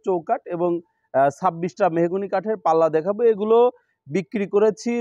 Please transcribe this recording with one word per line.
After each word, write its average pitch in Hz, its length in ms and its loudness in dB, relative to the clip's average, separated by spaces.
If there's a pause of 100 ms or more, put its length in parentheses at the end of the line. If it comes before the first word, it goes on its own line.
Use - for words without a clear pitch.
চৌকাঠ 185 420 -2
এবং, 175 240 -2 (440)
আহ, 135 160 4
ছাব্বিশটা 180 600 -4
মেহগনি 175 380 -2
কাঠের 202 280 -4
পাল্লা 165 320 2
দেখাবো। 165 340 -2
এগুলো 220 360 2 (480)
বিক্রি 190 400 -4
করেছি 214 540 0